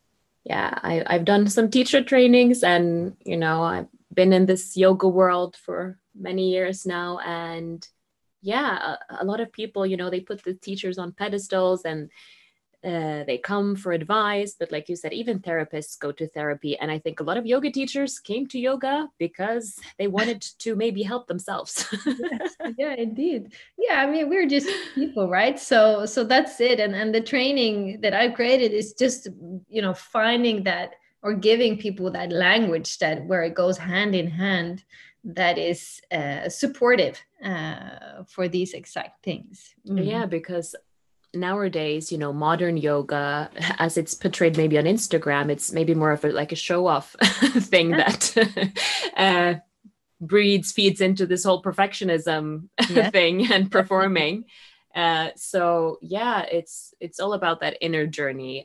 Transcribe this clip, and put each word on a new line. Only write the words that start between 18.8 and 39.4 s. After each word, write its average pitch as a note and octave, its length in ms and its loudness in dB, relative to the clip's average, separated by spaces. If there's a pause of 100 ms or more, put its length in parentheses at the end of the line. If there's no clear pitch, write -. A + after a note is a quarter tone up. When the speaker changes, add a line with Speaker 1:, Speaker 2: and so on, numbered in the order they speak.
Speaker 1:
because G#3 600 -6 (180)
they G3+ 100 -2
wanted G#3 340 -2
Speaker 2:
<laughs> - 180 -16
Speaker 1:
to A3+ 160 -4
maybe G#3 280 -2
help A#3+ 240 -6
themselves. - 580 -8 (140)
<laughs> - 60 -12
Speaker 2:
Yes. C#4+ 500 -4 (220)
Yeah, C#4+ 180 -4
indeed. A#3 580 -4 (240)
Yeah, F#4 260 2
I C#4 80 2
mean, D#4 180 0
we're F4+ 180 2
just C#4+ 200 2 (280)
people, A3+ 340 -2
right? A3 280 2
So, G#3+ 480 6
so A3+ 200 -2
that's B3+ 340 2
it. A#3+ 220 4
And, G3+ 120 0
and A3 220 -2
the A3+ 60 2
training A3+ 800 0
that G#3 120 2
I've A#3 200 2
created A#3+ 400 4
is G#3 200 -2
just, B3 340 0 (420)
you G#3+ 120 -4
know, F#3 120 -2
finding A3+ 720 0
that F3+ 320 -4 (260)
or G#3 140 -2
giving A3 420 4
people F#3+ 340 -4
that F3 220 -6
language F3+ 640 2
that D#3 280 -2
where F3 180 0
it E3 120 -2
goes F3+ 220 2
hand F#3+ 360 0
in E3+ 160 0
hand, F3+ 540 -2 (400)
that F3 340 0
is, E3+ 440 -4 (100)
uh, D3 380 -4
supportive, A#3+ 680 2 (260)
uh, E3+ 840 -10
for F3+ 220 -4
these F3+ 240 -2
exact - 500 -14
things. - 500 -12 (140)